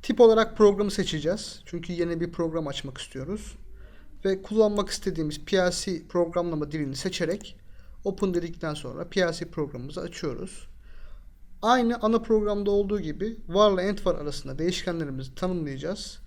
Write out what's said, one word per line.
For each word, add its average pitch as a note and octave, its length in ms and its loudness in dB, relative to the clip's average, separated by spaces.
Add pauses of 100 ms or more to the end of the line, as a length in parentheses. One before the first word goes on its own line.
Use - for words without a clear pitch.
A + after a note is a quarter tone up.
Tip A#3 180 2
olarak A3 360 8
programı G3+ 340 8
seçeceğiz. E3 720 -2
Çünkü E3+ 280 -8
yeni E3+ 280 -2
bir E3+ 120 -2
program E3 340 -2
açmak C3+ 320 -8
istiyoruz. E3 600 -10 (680)
Ve F#3+ 180 2
kullanmak G#3 460 4
istediğimiz D#3+ 560 -4
P - 120 0
L F3+ 140 4
C F3 380 -4
programlama E3+ 640 0
dilini C#3+ 240 -4
seçerek F#3 600 -4 (480)
Open F#3+ 300 0
dedikten E3 400 -2
sonra C#3+ 340 -8
P - 120 0
L E3+ 120 4
C E3+ 120 -6
programımızı D3 560 -6
açıyoruz. - 680 -8 (920)
Aynı A#3 400 4
ana A3+ 200 4
programda G#3 480 2
olduğu G3+ 300 2
gibi F3+ 360 -4 (120)
var G3+ 260 8
ile F3+ 80 0
end G3+ 220 0
var F3+ 100 4
arasında C3+ 440 -6
değişkenlerimizi D#3 760 -4
tanımlayacağız. E3 920 -4